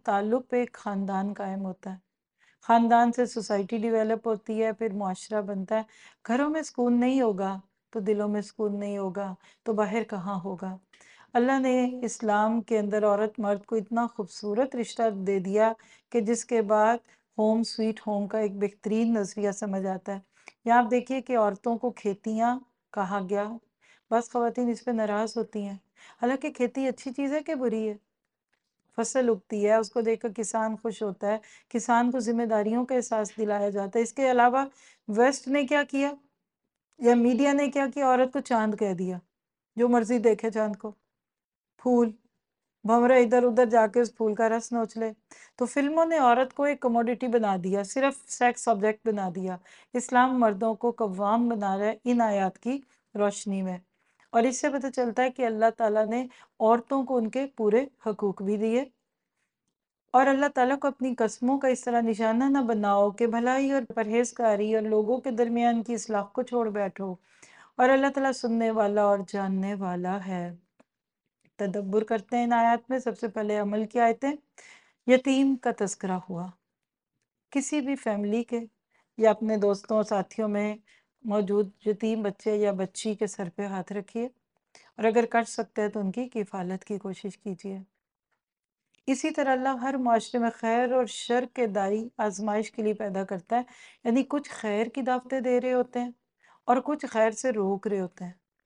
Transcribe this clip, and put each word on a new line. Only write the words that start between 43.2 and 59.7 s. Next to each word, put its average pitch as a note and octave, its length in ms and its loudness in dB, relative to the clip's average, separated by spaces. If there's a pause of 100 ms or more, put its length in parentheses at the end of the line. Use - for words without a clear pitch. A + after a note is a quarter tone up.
उधर A#3+ 260 4
जाके A3+ 300 4
उस A#3 160 0
फूल A3 180 0
का A3+ 140 2
रस A3+ 240 -4
नोच A3+ 240 -4
ले। A3+ 140 -4 (480)
तो B3 80 0
फिल्मों D4 400 0
ने E4 140 2
औरत B3+ 320 4
को C#4+ 140 -2
एक C#4+ 160 -2
commodity A#3+ 480 0
बना G#3+ 280 2
दिया, F#3+ 260 -2
सिर्फ C4+ 360 -2 (100)
sex B3 380 0
object G#3+ 380 0
बना G3+ 260 -2
दिया। F#3 260 -6 (360)
इस्लाम B3+ 440 2
मर्दों A3 380 2
को A#3+ 180 0
कव्वाम G#3+ 560 0
बना G3+ 260 -2
रहा G#3 120 0
है A3 180 -4
इन A#3+ 160 2
आयत G3 360 0
की C4+ 240 -4 (320)
रोशनी G3+ 480 -2
में, F#3 180 -6 (520)
और A#3 140 4
इससे C4 240 -2
पता C4+ 200 -4
चलता A#3+ 320 -2
है B3+ 80 2
कि B3+ 140 -4
अल्लाह A3+ 280 2
ताला G#3+ 340 0
ने B3 220 -4 (340)
औरतों A#3 420 2
को C4 120 -2
उनके B3 300 -2 (120)
पूरे A3+ 300 2 (180)
हकूक G#3 360 -4
भी G3+ 160 -2
दिए। A3+ 320 0 (1200)